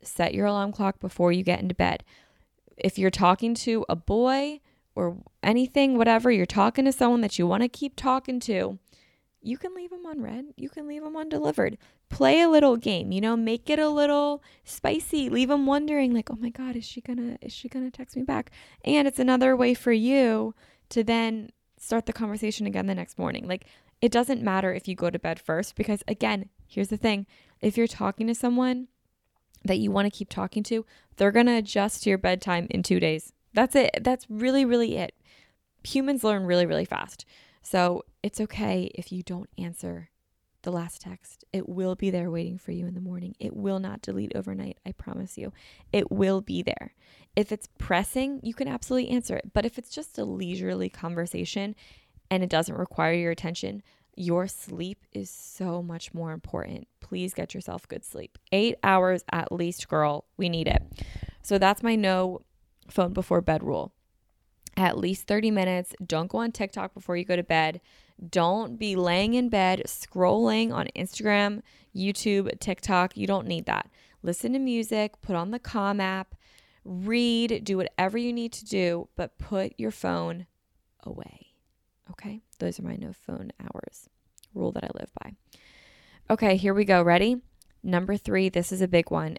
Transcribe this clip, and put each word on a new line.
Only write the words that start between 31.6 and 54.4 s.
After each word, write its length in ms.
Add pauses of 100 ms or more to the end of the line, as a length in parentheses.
to 80
your 80
bedtime 520
in 120
two 180
days. 320 (200)
That's 240
it. 260
That's 280
really, 340
really 320
it. 180 (680)
Humans 400
learn 200
really, 220
really 180
fast. 400 (380)
So 420 (180)
it's 180
okay 540
if 160
you 120
don't 340
answer 540 (520)
the 100
last 280
text. 520
It 160
will 260
be 160
there 200
waiting 280
for 140
you 140
in 80
the 60
morning. 380
It 180
will 220
not 240
delete 320
overnight, 500
I 80
promise 460
you. 140 (400)
It 180
will 300
be 220
there. 320 (420)
If 160
it's 160 (100)
pressing, 640
you 100
can 160
absolutely 420
answer 260
it. 180
But 100
if 140
it's 160
just 240
a 60
leisurely 640
conversation 840 (560)
and 120
it 80
doesn't 260
require 380
your 160
attention, 520 (320)
your 320